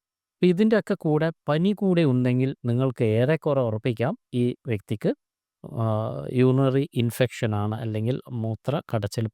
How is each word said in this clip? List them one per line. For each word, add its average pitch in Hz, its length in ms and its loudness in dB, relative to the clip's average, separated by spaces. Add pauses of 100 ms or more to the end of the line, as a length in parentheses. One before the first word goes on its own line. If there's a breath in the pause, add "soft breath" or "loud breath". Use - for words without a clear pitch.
(340)
അപ്പൊ - 200 0
ഇതിൻ്റെയൊക്കെ 208 460 2
കൂടെ 151 280 0 (200)
പനി 170 260 0
കൂടെ 180 320 2
ഉണ്ടെങ്കിൽ 127 440 2 (160)
നിങ്ങൾക്ക് 127 380 0 (140)
ഏറെക്കുറെ 139 440 0
ഉറപ്പിക്കാം 120 540 -2 (180)
ഈ 123 100 2 (240)
വ്യക്തിക്ക്, 117 440 -2 (520)
ആ, - 220 -4 (540)
യൂറിനറി 131 420 4 (200)
ഇൻഫെക്ഷൻ 120 540 -2
ആണ് 104 280 -2
അല്ലെങ്കിൽ 110 320 -2 (160)
മൂത്ര 113 580 -4
കടച്ചിൽ 110 440 -4